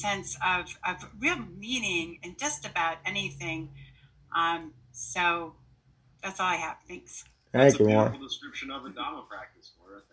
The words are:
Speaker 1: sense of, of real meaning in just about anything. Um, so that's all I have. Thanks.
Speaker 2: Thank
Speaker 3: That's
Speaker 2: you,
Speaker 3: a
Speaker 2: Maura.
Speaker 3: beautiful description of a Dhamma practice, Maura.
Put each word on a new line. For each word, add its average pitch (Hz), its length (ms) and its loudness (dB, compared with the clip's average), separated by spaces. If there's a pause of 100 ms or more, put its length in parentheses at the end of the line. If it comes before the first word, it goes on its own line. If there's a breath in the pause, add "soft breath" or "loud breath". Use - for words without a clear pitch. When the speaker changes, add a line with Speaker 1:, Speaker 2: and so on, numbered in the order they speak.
Speaker 1:
sense 202 360 -2 (100)
of, 180 380 0
of 180 200 -4 (140)
real 320 180 2
meaning 190 840 -4
in 175 140 -12
just 294 280 -4
about 165 400 -2
anything. 175 720 -4 (600 soft breath)
Um, 165 380 0 (200)
so 170 640 0 (640)
that's 196 180 -8
all 185 60 2
I 175 100 2
have. 160 220 -6 (100)
Thanks. - 360 -14 (280)
Speaker 2:
Thank 131 200 10
Speaker 3:
That's - 60 0
Speaker 2:
you, 107 80 10
Speaker 3:
a - 20 8
Speaker 2:
Maura. 107 220 8
Speaker 3:
beautiful 120 180 -10
description - 420 -10
of 131 140 -8
a - 60 -12
Dhamma - 380 -8
practice, - 500 -16
Maura. 98 220 -20 (120)